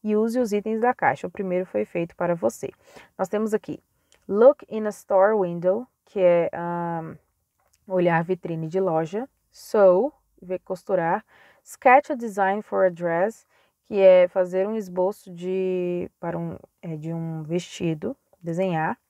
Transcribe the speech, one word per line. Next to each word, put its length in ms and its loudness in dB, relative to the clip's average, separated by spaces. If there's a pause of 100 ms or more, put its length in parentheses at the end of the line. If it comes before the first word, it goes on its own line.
e 120 0
use 240 0
os 120 0
itens 300 -2
da 120 2
caixa. 340 -2
O 20 -8
primeiro 360 -4
foi 200 -4
feito 300 -6
para 180 -2
você. 380 -4 (440)
Nós 120 -4
temos 260 -4
aqui: 260 -6 (480)
look 420 4
in 180 -6
a 20 -2
store 500 2
window, 460 -2 (200)
que 140 -10
é, 340 4
ahn, 640 -6 (720)
olhar 360 2
vitrine 440 -6
de 120 -2
loja. 500 -2 (220)
Sew, 600 4 (300)
ver 180 -8
costurar. 640 -4 (400)
Sketch 460 4
a 60 -2
design 480 -2
for 240 2
a 20 4
dress, 560 -2 (380)
que 160 -4
é 300 10
fazer 380 0
um 80 -4
esboço 540 -4
de, 800 -4 (100)
para 160 -8
um, 220 -8 (240)
é, 140 -10
de 180 -10
um 300 -8
vestido, 720 -6 (240)
desenhar. 560 -4 (120)